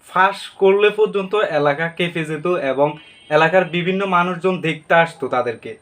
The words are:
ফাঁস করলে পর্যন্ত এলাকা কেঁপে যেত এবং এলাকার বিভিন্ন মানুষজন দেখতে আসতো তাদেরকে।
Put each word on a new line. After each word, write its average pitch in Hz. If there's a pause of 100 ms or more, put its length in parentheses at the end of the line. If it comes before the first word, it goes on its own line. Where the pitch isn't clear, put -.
ফাঁস 190 (240)
করলে 202 (100)
পর্যন্ত 196 (260)
এলাকা 147 (100)
কেঁপে 170
যেত 156 (240)
এবং 139 (480)
এলাকার 165 (120)
বিভিন্ন 185 (140)
মানুষজন 175 (120)
দেখতে 160 (100)
আসতো 165 (100)
তাদেরকে। 117